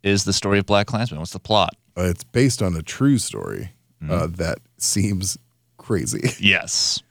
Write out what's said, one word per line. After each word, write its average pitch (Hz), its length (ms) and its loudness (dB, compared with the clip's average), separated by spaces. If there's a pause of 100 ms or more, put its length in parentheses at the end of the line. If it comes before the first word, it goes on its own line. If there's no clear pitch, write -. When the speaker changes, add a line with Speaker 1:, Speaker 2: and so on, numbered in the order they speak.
Speaker 1:
is 101 220 2
the 98 80 0
story 101 260 2
of 98 60 2
Black 101 220 2
Klansman? 107 340 -4
What's 82 120 -8
the 95 60 -10
plot? 101 380 2 (180)
Speaker 2:
Uh, 90 100 -2
it's 87 200 -2
based 123 380 2
on 90 120 0
a 80 60 -4
true 135 380 2
story, 50 540 -8 (300)
Speaker 1:
Mm-hmm. 78 80 -6
Speaker 2:
uh, 82 180 0
that 85 300 -4 (200)
seems 98 580 0 (400)
crazy. - 580 -2
<laughs> - 60 -14
Speaker 1:
Yes. - 720 2